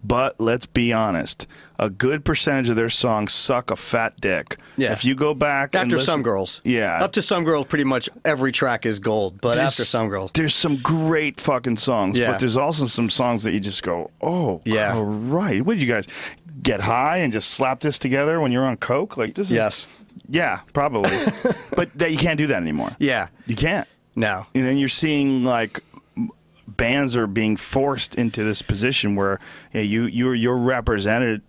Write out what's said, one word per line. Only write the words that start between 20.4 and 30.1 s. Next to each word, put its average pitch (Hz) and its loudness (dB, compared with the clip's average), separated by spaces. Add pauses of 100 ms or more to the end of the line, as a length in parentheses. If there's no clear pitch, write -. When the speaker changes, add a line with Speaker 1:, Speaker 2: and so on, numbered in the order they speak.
Speaker 1:
probably. 143 2
Speaker 2:
<laughs> - -2
Speaker 1:
But 175 0
that, 165 0
you 156 -2
can't 156 2
do 151 2
that 113 0
anymore. 76 -4
Speaker 2:
Yeah. 117 0 (180)
Speaker 1:
You 120 -2
can't. 165 0 (300)
Speaker 2:
No. 104 0
Speaker 1:
And 131 2
then 135 2
you're 139 2
seeing, 139 2
like, 117 0 (360)
m-, - -4 (360)
bands 123 0
are 113 2
being 107 2
forced 135 -2
into 113 -2
this 107 0
position 107 0
where, 98 0 (340)
you 110 -2
know, 104 0
you, 110 2
you're, 123 0